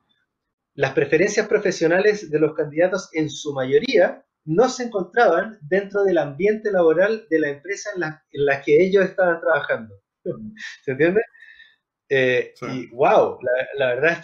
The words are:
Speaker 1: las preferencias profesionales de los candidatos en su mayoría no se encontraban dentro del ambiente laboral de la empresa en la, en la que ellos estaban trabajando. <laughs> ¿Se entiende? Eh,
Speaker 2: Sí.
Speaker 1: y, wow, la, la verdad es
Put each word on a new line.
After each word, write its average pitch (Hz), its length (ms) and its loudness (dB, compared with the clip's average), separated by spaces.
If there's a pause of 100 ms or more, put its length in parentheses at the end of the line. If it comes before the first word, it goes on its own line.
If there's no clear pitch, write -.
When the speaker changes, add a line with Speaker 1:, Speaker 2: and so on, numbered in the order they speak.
(760)
Speaker 1:
las 139 180 -2
preferencias 160 560 0
profesionales 185 800 0
de 151 80 -2
los 151 160 0
candidatos 165 580 -2
en 156 180 -2
su - 220 -10
mayoría 151 720 0 (200)
no 185 240 2
se 254 160 -6
encontraban 202 760 0
dentro 196 440 -2
del 180 140 2
ambiente 196 520 -2
laboral 185 580 2
de 160 120 2
la 147 80 -2
empresa 180 440 -10
en 185 80 -8
la, 156 300 -8
en 143 160 -2
la 139 160 0
que 151 180 6
ellos 190 240 4
estaban 175 360 0
trabajando. 131 600 -4 (240)
<laughs> - 600 -12
¿Se 139 80 -4
entiende? 170 300 2 (840)
Eh, 127 460 0
Speaker 2:
Sí. 123 120 -12
Speaker 1:
y, 127 280 -8
wow, 160 480 2
la, 127 320 -2
la 131 200 0
verdad 147 180 0
es 165 120 -6